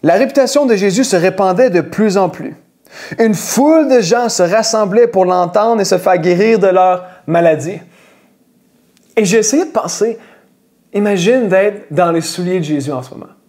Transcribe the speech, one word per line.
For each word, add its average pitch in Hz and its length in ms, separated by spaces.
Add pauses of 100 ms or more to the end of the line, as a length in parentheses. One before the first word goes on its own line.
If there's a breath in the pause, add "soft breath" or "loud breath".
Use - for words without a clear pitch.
la 160 120
réputation 269 500
de 233 100
Jésus 202 300
se - 100
répandait 185 540
de 175 140
plus 196 340
en 185 140
plus. - 260 (640 loud breath)
Une 226 160
foule 294 540
de 254 120
gens 226 300
se 196 120
rassemblait 220 640
pour 190 180
l'entendre 196 560
et - 20
se 180 140
faire 185 200
guérir 180 400
de 190 100
leur 185 360 (220 loud breath)
maladie. » 165 520 (1400 soft breath)
Et 214 100
j'ai 202 120
essayé 277 280
de 320 40
penser, 220 480 (760 soft breath)
imagine 208 540
d'être 196 440
dans 170 180
les 165 120
souliers 180 380
de 160 40
Jésus 147 280
en 127 100
ce 127 80
moment. - 200 (180)